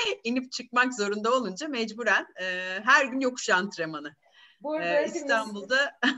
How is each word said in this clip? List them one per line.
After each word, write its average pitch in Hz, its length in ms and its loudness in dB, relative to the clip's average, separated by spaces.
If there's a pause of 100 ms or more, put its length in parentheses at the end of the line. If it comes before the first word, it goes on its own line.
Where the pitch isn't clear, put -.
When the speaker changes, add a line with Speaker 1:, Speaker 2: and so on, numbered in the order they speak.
Speaker 1:
<laughs> - 180 -4
inip 254 280 -2
çıkmak 247 420 0
zorunda 208 400 0
olunca 247 340 -2
mecburen, 226 600 0 (140)
e, 185 40 -4 (400)
her 277 200 6
gün 262 140 -4
yokuş 254 300 -2
antrenmanı. 160 680 0 (460)
Speaker 2:
Bu 294 120 -4
arada 330 160 -2
Speaker 1:
E, 349 80 2
Speaker 2:
hepimiz 302 180 0
Speaker 1:
İstanbul'da. 226 840 0 (180)